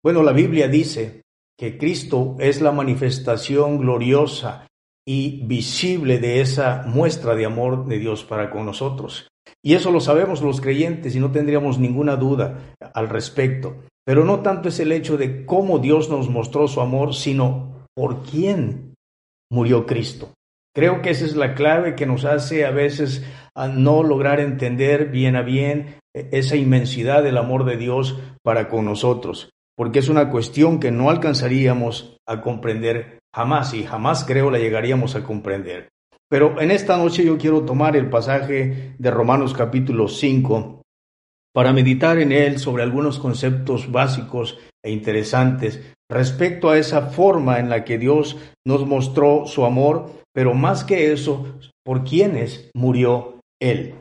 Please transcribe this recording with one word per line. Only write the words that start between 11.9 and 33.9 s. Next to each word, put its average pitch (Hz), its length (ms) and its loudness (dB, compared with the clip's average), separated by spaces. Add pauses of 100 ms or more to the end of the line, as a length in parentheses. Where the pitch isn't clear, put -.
duda 127 600 -2 (180)
al 113 160 -4
respecto. 131 680 -4 (280)
Pero 135 180 4
no 196 180 2
tanto 180 280 -2
es 165 100 -6
el 156 120 0
hecho 156 260 -2
de 131 300 -4
cómo 185 320 2
Dios 151 320 2
nos 131 180 -2
mostró 123 380 0
su 131 120 -4
amor, 127 360 -2
sino 131 800 -4
por 131 260 -4
quién 160 720 -4 (560)
murió 117 380 2
Cristo. - 440 -6 (440)
Creo 175 260 2
que 175 80 -2
esa 160 160 0
es 151 100 -4
la 135 200 0
clave 156 400 2
que 147 100 -4
nos 131 180 -2
hace 147 400 0
a 135 80 0
veces 139 540 -2 (300)
a 135 120 -6
no 143 360 4
lograr 143 360 2
entender 135 720 0
bien 127 260 2
a 123 60 0
bien 139 540 -2 (180)
esa 135 420 -2
inmensidad 131 680 2
del 127 140 2
amor 127 280 0
de 120 120 -2
Dios 127 420 -2 (240)
para 113 260 0
con 113 160 -2
nosotros, 104 640 -2 (260)
porque 117 240 -2
es 131 100 2
una 147 200 4
cuestión 143 500 2
que 127 120 0
no 127 180 2
alcanzaríamos 127 1080 0 (100)
a 113 140 -8
comprender 113 760 -4 (140)
jamás, 123 440 -2
y 104 80 -6
jamás 131 420 -4